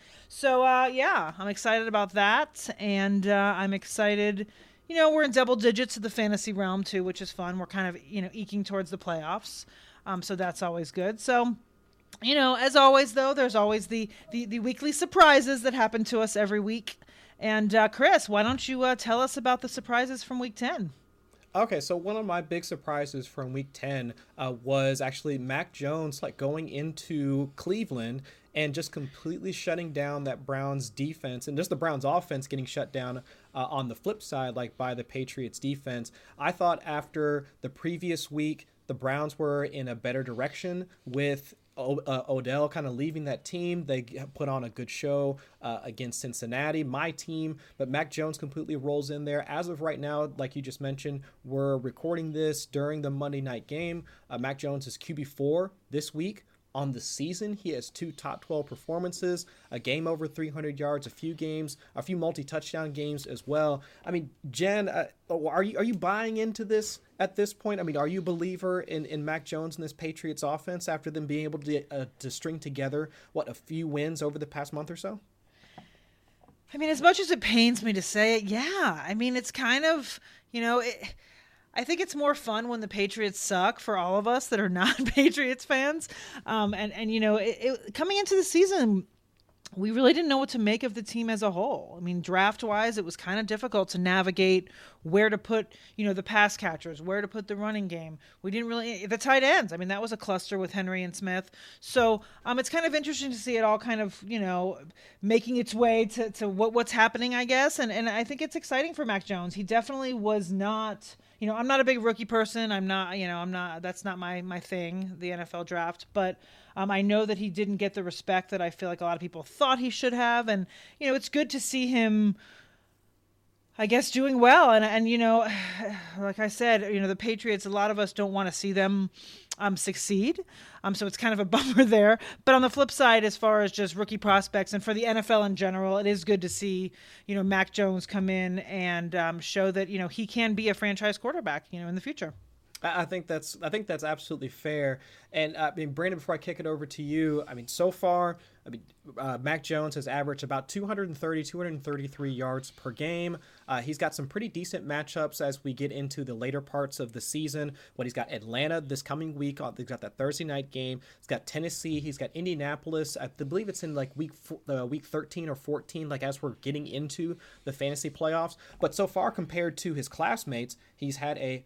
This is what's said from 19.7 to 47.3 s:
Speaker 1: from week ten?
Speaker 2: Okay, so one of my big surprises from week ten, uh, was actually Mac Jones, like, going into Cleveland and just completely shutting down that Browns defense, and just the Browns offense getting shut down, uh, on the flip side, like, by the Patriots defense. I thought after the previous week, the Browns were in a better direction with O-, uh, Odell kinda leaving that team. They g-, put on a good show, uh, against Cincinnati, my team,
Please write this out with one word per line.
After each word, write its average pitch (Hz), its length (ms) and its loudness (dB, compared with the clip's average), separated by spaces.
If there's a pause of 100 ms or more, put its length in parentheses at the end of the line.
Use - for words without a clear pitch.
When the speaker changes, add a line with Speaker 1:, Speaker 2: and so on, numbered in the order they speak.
Speaker 1:
from 254 160 -6
week 247 160 -8
ten? 240 340 -2 (640)
Speaker 2:
Okay, 202 280 2
so 175 160 -2
one 190 200 -4
of 220 80 -4
my 175 160 -2
big 170 240 -6
surprises 143 640 -6
from 127 260 -8
week 139 200 -6
ten, 131 420 -6 (240)
uh, 131 240 -4
was 135 380 2
actually 139 380 -4
Mac 135 340 -4
Jones, 147 500 -4
like, 139 140 -8
going 147 320 -4
into 143 880 -2
Cleveland 135 640 -4 (320)
and 151 200 0
just 165 160 -6
completely 160 640 -8
shutting 165 400 -4
down 143 320 -4
that 135 200 -6
Browns 135 460 -4
defense, 135 560 -6
and 143 100 -4
just 170 140 -2
the 185 60 0
Browns 147 280 -2
offense 147 440 0
getting 135 180 -4
shut - 260 -6
down, 127 260 -6 (360)
uh, 127 160 -4
on 135 180 -2
the 117 60 -6
flip 208 280 -4
side, 131 340 -4
like, 120 200 -6
by 127 180 -2
the 120 100 -6
Patriots 131 560 -8
defense. 135 500 -6 (280)
I 151 120 0
thought 175 340 2
after 147 640 -2 (160)
the 131 80 -6
previous 165 600 -4
week, 151 360 -4 (220)
the 139 60 -4
Browns 139 440 -2
were 143 260 0
in 135 220 -6
a 120 80 -6
better 127 300 -4
direction 147 600 -6 (200)
with 139 480 -2 (220)
O-, 139 320 -2
uh, 131 200 -2
Odell 135 400 0
kinda 147 220 -4
leaving 151 340 -4
that 127 200 -6
team. 175 420 -4
They 131 160 -2
g-, 127 180 -12 (140)
put 143 140 -4
on 131 160 -2
a 120 40 -8
good 117 220 -10
show, 143 480 0 (240)
uh, 117 220 -6
against 120 360 -8
Cincinnati, 135 640 -4
my 143 300 -4
team, 156 460 -8 (200)